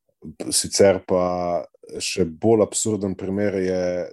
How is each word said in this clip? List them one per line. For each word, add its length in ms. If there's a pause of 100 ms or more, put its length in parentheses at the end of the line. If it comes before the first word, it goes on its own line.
(520)
Sicer 540
pa 580 (300)
še 300
bolj 380
absurden 540
primer 380
je 260 (320)